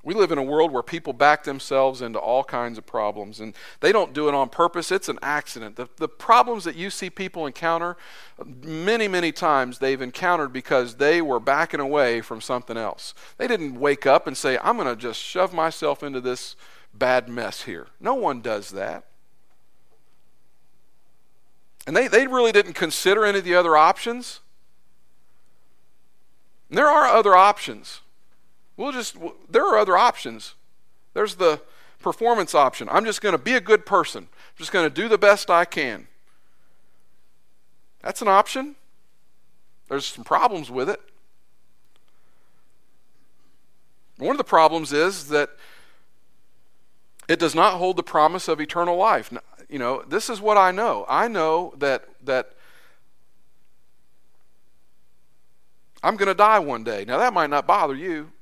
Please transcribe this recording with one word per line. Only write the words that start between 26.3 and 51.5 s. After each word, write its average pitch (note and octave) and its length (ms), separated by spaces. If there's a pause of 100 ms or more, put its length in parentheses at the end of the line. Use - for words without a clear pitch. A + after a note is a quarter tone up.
And F3 100
there D4 100
are D4 160
other G#3 300
options. F3+ 680 (760)
We'll C#4 160
just, A#3+ 220
w-, E3 200 (140)
there A3+ 160
are D#4 120
other F#3+ 200
options. - 580 (580)
There's G3+ 220
the E3 260 (380)
performance G#3 560
option. C3 340
"I'm G3+ 160
just G#3+ 160
gonna F#3 160
be A3 160
a B3 80
good G3 240
person. D#3 380
I'm - 340
just - 140
gonna E3+ 180
do E3 180
the A3 120
best G3+ 320
I F3 140
can." C3 420 (1900)
That's - 220
an A3 40
option. C4 480 (1120)
There's C#3 180
some - 180
problems D3+ 480
with C3 180
it. - 120 (3250)
One D#3+ 140
of C#4+ 60
the B3+ 60
problems D#3 500
is E3 340
that D3 240 (1800)
it E3 100
does E3 160
not F#3 200
hold F3+ 240
the E3+ 60
promise E3 440
of D#3+ 120
eternal F3 360
life. F3+ 360
N-, A#2+ 80 (300)
you - 80
know, C3 300
this F3 200
is A3 140
what G#3+ 160
I F#3 140
know. F3+ 360
I E3 200
know E3+ 500